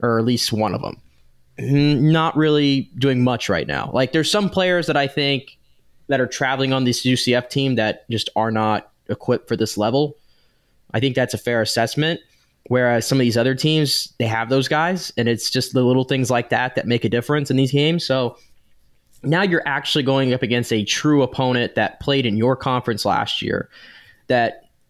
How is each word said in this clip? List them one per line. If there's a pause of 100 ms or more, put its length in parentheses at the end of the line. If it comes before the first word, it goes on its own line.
or
at
least
one
of
'em. (600)
N-,
not
really
doing
much
right
now.
Like,
there's
some
players
that
I
think (520)
that
are
traveling
on
this
U
C
F
team
that
just
are
not (160)
equipped
for
this
level. (760)
I
think
that's
a
fair
assessment. (480)
Whereas
some
of
these
other
teams,
they
have
those
guys,
and
it's
just
the
little
things
like
that
that
make
a
difference
in
these
games.
So (840)
now
you're
actually
going
up
against
a
true
opponent
that
played
in
your
conference
last
year, (580)
that (200)